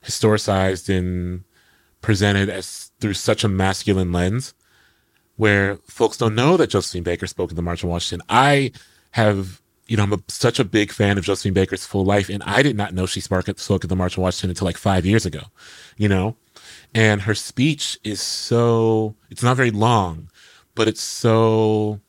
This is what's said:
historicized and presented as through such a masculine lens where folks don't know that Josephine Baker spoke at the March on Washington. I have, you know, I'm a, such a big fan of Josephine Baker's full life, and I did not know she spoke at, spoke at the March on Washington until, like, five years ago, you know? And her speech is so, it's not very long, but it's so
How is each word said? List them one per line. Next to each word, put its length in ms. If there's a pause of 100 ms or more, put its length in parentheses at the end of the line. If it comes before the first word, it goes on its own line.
historicized 840
and 560 (560)
presented 480
as 500
through 140
such 320
a 40
masculine 640
lens 440 (840)
where 400 (100)
folks 300
don't 180
know 220
that 140
Josephine 320
Baker 240
spoke 240
at 60
the 60
March 220
on 60
Washington. 400
I 420 (380)
have, 500 (260)
you 120
know, 60
I'm 100
a, 140
such 300
a 60
big 260
fan 280
of 60
Josephine 280
Baker's 320
full 220
life, 240
and 140
I 180
did 140
not 180
know 100
she 160
spoke 300
at, 80
spoke 260
at 60
the 60
March 200
on 60
Washington 280
until, 140
like, 140
five 260
years 220
ago, 160 (560)
you 100
know? 280 (580)
And 280
her 120
speech 680
is 200
so, 920 (140)
it's 140
not 160
very 120
long, 600 (440)
but 140
it's 140
so 1080